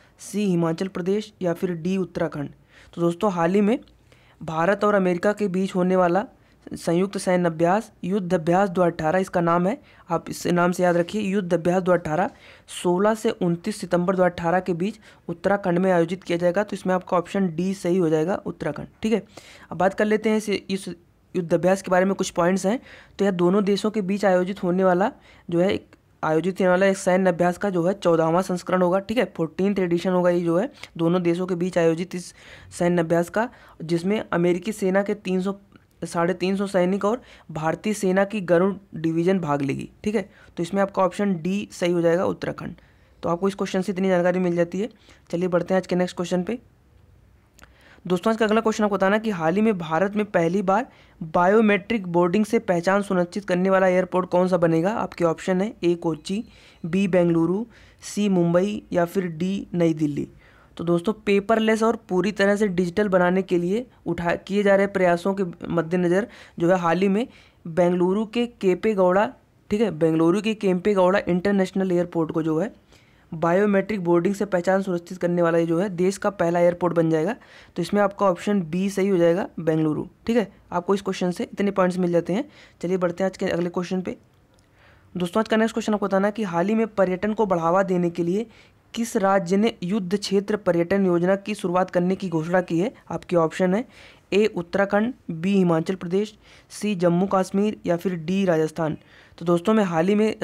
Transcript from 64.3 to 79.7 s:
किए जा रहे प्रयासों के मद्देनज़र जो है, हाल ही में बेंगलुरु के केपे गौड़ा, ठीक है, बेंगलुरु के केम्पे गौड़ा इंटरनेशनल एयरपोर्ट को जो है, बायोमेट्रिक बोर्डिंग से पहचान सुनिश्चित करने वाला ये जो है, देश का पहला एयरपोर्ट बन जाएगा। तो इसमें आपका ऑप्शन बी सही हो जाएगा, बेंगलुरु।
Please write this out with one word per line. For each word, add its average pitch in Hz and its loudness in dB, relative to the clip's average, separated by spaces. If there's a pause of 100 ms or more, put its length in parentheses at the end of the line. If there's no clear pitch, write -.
किए 202 -2
जा 196 4
रहे 196 2
प्रयासों 180 2
के 196 -2 (240)
मद्देनज़र 175 0 (320)
जो 170 2
है, 185 4
हाल 170 0
ही 202 2
में 202 0 (380)
बेंगलुरु 180 2
के 240 -2
केपे 202 -2
गौड़ा, 190 2 (400)
ठीक 208 0
है, 208 0
बेंगलुरु 165 2
के 220 0
केम्पे 196 0
गौड़ा 185 4
इंटरनेशनल 190 0
एयरपोर्ट 170 0
को 160 -2
जो 156 0
है, 214 -4 (580)
बायोमेट्रिक 196 0
बोर्डिंग 175 2
से 202 -4
पहचान 190 0
सुनिश्चित 180 -6
करने 175 0
वाला 170 4
ये 170 2
जो 165 0
है, 202 0
देश 185 0
का 208 -2
पहला 175 0
एयरपोर्ट 175 2
बन 165 2
जाएगा। 160 0 (400)
तो 185 -4
इसमें 202 0
आपका 202 0
ऑप्शन 196 0
बी 175 -4
सही 190 -2
हो 196 2
जाएगा, 170 4 (120)
बेंगलुरु। 156 0 (220)